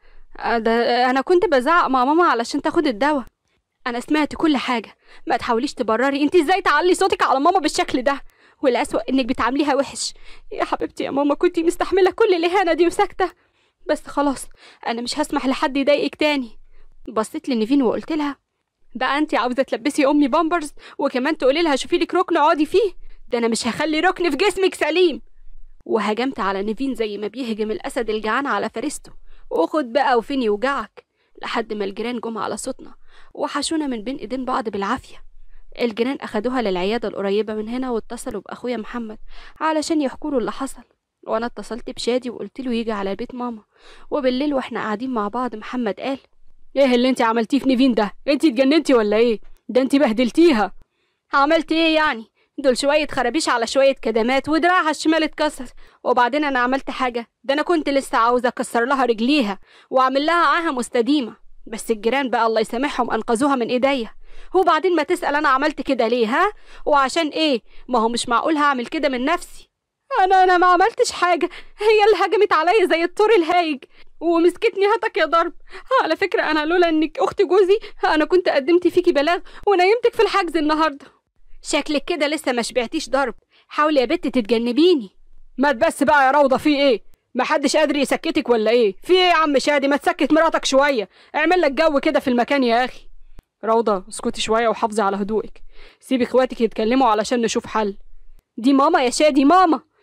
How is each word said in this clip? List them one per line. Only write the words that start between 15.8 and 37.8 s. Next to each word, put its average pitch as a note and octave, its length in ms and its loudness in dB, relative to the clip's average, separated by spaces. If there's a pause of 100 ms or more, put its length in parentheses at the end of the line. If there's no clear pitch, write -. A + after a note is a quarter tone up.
تاني." C#4+ 440 -2 (500)
بصيت A3 400 -6
لنيفين B3 320 0
وقلت G#3+ 300 -2
لها: D4 240 -4 (600)
"بقى C4 220 -2
أنت D4+ 180 -2
عاوزة B3 280 -2
تلبسي C4 440 -2
أمي D4 200 4
بامبرز D#4 460 0 (240)
وكمان C#4 400 -2
تقولي C#4+ 240 2
لها D4+ 140 2
شوفي - 220 -2
لك E4+ 160 -2
ركن F4 240 0
اقعدي D4+ 280 4
فيه؟ F#4+ 260 0 (360)
ده A#3+ 100 -2
أنا A#3 100 0
مش A#3 200 -2
هخلي D4+ 320 -2
ركن F4 300 0
في C4+ 80 -4
جسمك F#4+ 380 0
سليم." E4 460 0 (640)
وهجمت A3 540 -2
على G3 240 -4
نيفين A3+ 320 -4
زي G#3+ 220 -6
ما G#3 100 -8
بيهجم A3 440 -6
الأسد A3+ 380 -6
الجعان A3 380 -4
على G#3+ 220 -4
فريسته، - 420 -10 (380)
"وخد D4+ 440 -2
بقى B3 240 2
وفين C4 240 -2
يوجعك"، A3 640 -2 (360)
لحد A3 320 -6
ما G#3 120 -4
الجيران A3+ 340 -8
جم A3+ 180 -8
على - 200 -6
صوتنا - 360 -12 (400)
وحشونا D4 540 -4
من A#3 160 -6
بين C4 120 -6
إيدين B3 300 -8
بعض A#3+ 240 -4
بالعافية. G3+ 540 -6 (580)
الجيران A#3+ 400 -2
أخدوها B3 400 -4
للعيادة G3+ 460 -2
القريبة G3+ 460 -4
من G#3+ 160 -8
هنا B3+ 220 -6